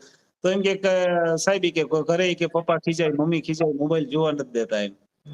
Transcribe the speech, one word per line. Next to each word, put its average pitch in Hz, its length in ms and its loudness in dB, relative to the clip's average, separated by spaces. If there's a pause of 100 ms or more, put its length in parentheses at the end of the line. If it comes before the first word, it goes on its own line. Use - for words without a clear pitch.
(440)
તો 180 60 2
એમ 196 120 0
કે, 190 140 0
કે 190 140 0 (480)
સાહેબ 190 280 0
ઈ 170 60 2
કે 156 120 0
ઘરે 165 440 0
ઈ 175 80 0
કે 170 100 -2
પપ્પા 165 320 0
ખીજાય, 160 320 0
મમ્મી 151 320 0
ખીજાય, 156 320 -2
મોબાઈલ 151 320 0
જોવા 151 260 0
નથી 139 200 -6
દેતા 113 280 -2
એમ. 101 120 -4 (420)